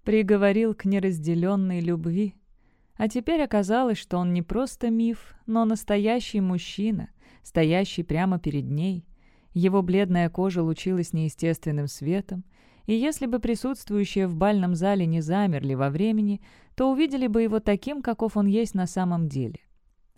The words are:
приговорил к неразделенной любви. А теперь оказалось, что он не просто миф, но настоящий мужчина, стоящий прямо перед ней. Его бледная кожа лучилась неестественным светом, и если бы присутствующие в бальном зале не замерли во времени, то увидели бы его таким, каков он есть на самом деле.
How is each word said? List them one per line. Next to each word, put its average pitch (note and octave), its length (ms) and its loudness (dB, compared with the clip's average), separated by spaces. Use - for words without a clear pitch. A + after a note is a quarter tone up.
приговорил G#3 720 4
к - 120 -8
неразделенной F#3 920 0
любви. E3+ 540 -2
А A3 120 0
теперь D4 360 0
оказалось, A3 560 0
что - 180 -4
он F3+ 160 0
не F3 80 0
просто A#3+ 480 -4
миф, A3+ 460 -2
но A3+ 180 0
настоящий G#3+ 800 0
мужчина, F#3+ 680 -4
стоящий E3+ 580 0
прямо F3 380 0
перед C#3+ 260 -4
ней. E3+ 400 -4
Его F#3 300 4
бледная F3+ 480 2
кожа F3+ 320 0
лучилась E3+ 500 -2
неестественным D#3+ 720 -2
светом, F3+ 600 -6
и G#3 80 0
если C4+ 340 -2
бы A#3+ 100 -2
присутствующие G#3 880 -2
в F3 100 -2
бальном F#3 380 2
зале F#3 320 2
не E3 160 0
замерли D#3 540 0
во C#3 160 0
времени, G3+ 500 0
то C4 180 2
увидели C4+ 360 0
бы A3+ 160 2
его A3 160 0
таким, A#3 420 -2
каков A3+ 340 -2
он G3+ 120 2
есть G#3+ 260 2
на F#3 140 0
самом F3 420 0
деле. C3+ 300 -6